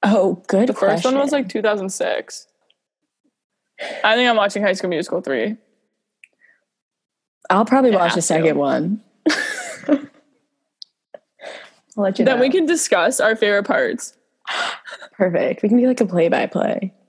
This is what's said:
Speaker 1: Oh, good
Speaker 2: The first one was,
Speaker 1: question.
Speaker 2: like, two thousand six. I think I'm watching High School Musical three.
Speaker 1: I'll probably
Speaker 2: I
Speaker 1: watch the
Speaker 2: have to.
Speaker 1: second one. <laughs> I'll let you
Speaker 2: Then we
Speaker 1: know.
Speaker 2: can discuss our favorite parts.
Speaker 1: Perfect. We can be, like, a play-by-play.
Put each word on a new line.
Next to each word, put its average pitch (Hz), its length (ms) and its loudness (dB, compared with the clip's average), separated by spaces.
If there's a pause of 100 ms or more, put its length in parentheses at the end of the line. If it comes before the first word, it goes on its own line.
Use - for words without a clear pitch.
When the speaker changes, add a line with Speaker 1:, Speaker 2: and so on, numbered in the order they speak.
Speaker 1:
Oh, 196 460 2
good 208 200 2
Speaker 2:
The 214 60 0
first 180 300 0
one 254 100 2
was, 277 160 2
Speaker 1:
question. 294 140 0
Speaker 2:
like, 185 40 -12
two 214 140 -6
thousand 202 280 0
six. - 580 -6 (1600)
I 214 120 2
think 247 120 2
I'm 233 80 2
watching 202 260 0
High 202 100 2
School 190 180 -4
Musical 170 300 -4
three. 139 360 -4 (1900)
Speaker 1:
I'll 190 160 4
probably 254 300 4
Speaker 2:
I - 20 4
Speaker 1:
watch 180 60 4
the 170 60 2
Speaker 2:
have - 80 2
to. 170 60 0
Speaker 1:
second 160 360 2
one. 143 420 -2 (260)
<laughs> 320 40 2 (2750)
I'll 208 80 -2
let 196 140 -2
you 240 60 2
Speaker 2:
Then 254 160 4
we 262 80 4
Speaker 1:
know. 262 40 0
Speaker 2:
can 359 140 2
discuss 254 540 2
our 220 160 2
favorite 208 300 2
parts. - 480 -2 (1000)
Speaker 1:
Perfect. 185 500 -2
We 214 60 0
can 233 100 4
be, 240 80 4
like, 254 140 0
a 226 60 2
play-by-play. 175 840 0 (160)